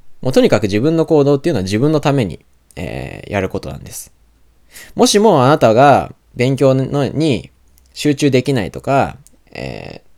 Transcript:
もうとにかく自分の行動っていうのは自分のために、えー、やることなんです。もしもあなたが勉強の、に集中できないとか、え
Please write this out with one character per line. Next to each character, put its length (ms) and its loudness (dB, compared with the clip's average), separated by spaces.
も 80 -4
う 20 -4
と 80 2
に 80 4
か 120 0
く 20 -6
自 180 0
分 160 0
の 80 2
行 200 2
動 120 2
っ 40 -2
て 100 -2
い 20 -2
う 0 -
の 60 -2
は 60 -2
自 140 -2
分 140 0
の 80 0
た 140 0
め 100 0
に、 160 -10
え 520 -12
ー、 40 -10
や 100 -2
る 80 -4
こ 100 -8
と 80 -14
な 80 -12
ん 80 -18
で 80 -18
す。 220 -18
も 120 4
し 120 2
も 260 4
あ 40 4
な 100 4
た 160 4
が 400 4
勉 200 0
強 180 2
の、 340 -2
に 420 -2
集 220 0
中 160 0
で 140 2
き 100 -2
な 100 -2
い 60 -8
と 100 -14
か、 360 -2
え 520 -14